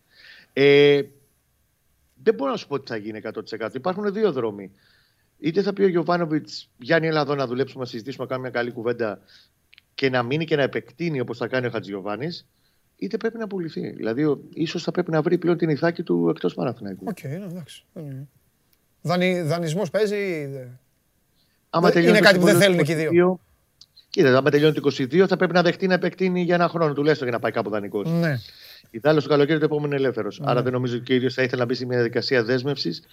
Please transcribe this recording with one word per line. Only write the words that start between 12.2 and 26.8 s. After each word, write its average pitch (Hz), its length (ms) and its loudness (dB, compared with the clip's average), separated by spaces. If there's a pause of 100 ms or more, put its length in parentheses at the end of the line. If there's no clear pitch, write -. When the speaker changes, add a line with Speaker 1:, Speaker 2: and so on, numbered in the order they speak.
Speaker 1:
είτε 196 220 -6
πρέπει 226 200 -6
να 226 100 -8
πουληθεί. 180 420 -8
Δηλαδή, 113 360 -4
ο, 143 160 0 (120)
ίσως 160 300 -6
θα 175 80 -4
πρέπει 175 200 -4
να 160 100 2
βρει 170 160 2
πλέον 165 200 0
την 160 120 0
ηθάκη 170 340 0
του 170 260 0
εκτός 160 240 -2
Παναθηναϊκού. 113 540 -8
Speaker 2:
Οκ, - 160 -10
ναι, 143 120 -8
εντάξει. 180 480 -14 (100)
Δεν 165 120 -14
είναι. 139 220 -12 (760)
Δανει-, 180 400 0
δανεισμός 165 480 -2
παίζει, 196 560 -2
δε- 135 200 -12 (1040)
Speaker 1:
Άμα 165 180 4
Speaker 2:
δε-, 170 60 6
Speaker 1:
τελειώνει 175 240 6
Speaker 2:
είναι 196 100 6
Speaker 1:
το 202 60 10
Speaker 2:
κάτι 185 60 2
που 180 60 4
δεν 175 160 6
Speaker 1:
συμβόλαιο - 0 -
Speaker 2:
θέλουν 190 160 6
Speaker 1:
του 160 60 4
Speaker 2:
και 147 80 0
οι 165 40 0
δύο. 156 160 0
Speaker 1:
είκοσι 170 40 4
δύο, 175 240 4 (720)
κοίτα, 135 280 6
άμα 135 120 4
τελειώνει 147 240 6
το 151 60 -6
είκοσι 147 260 0
δύο, 175 220 4
θα 175 100 0
πρέπει 170 160 0
να 180 80 6
δεχτεί 170 260 2
να 185 60 2
επεκτείνει 180 480 0
για 175 140 2
ένα 175 140 4
χρόνο, 165 240 0